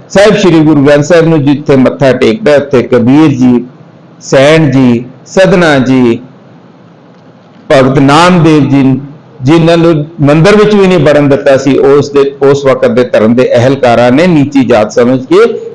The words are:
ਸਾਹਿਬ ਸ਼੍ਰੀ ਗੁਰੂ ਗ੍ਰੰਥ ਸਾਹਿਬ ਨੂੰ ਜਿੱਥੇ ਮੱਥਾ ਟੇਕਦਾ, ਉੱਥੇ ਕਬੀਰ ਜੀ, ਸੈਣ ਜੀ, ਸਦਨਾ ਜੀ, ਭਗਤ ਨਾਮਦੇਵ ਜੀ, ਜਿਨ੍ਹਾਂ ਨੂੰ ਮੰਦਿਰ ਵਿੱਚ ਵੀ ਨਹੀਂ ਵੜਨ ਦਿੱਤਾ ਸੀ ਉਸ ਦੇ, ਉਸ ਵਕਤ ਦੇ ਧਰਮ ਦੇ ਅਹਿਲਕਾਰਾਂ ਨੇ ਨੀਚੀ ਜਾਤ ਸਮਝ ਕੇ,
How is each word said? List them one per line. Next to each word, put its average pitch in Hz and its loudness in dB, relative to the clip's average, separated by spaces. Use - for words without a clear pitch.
ਸਾਹਿਬ 202 2
ਸ਼੍ਰੀ 170 0
ਗੁਰੂ 151 2
ਗ੍ਰੰਥ 147 2
ਸਾਹਿਬ 160 0
ਨੂੰ 160 0
ਜਿੱਥੇ 143 -2
ਮੱਥਾ 127 0
ਟੇਕਦਾ, 123 -2
ਉੱਥੇ 127 -2
ਕਬੀਰ 127 0
ਜੀ, 123 0
ਸੈਣ 147 0
ਜੀ, 123 0
ਸਦਨਾ 175 0
ਜੀ, 123 0
ਭਗਤ 135 -2
ਨਾਮਦੇਵ 156 0
ਜੀ, 135 0
ਜਿਨ੍ਹਾਂ 165 2
ਨੂੰ 160 0
ਮੰਦਿਰ 160 2
ਵਿੱਚ 208 2
ਵੀ 196 2
ਨਹੀਂ 185 0
ਵੜਨ 147 0
ਦਿੱਤਾ 139 0
ਸੀ 131 -2
ਉਸ 139 0
ਦੇ, 139 -2
ਉਸ 139 0
ਵਕਤ 127 0
ਦੇ 117 0
ਧਰਮ 113 0
ਦੇ 123 0
ਅਹਿਲਕਾਰਾਂ 123 0
ਨੇ 156 0
ਨੀਚੀ 139 0
ਜਾਤ 107 0
ਸਮਝ 127 -2
ਕੇ, 214 0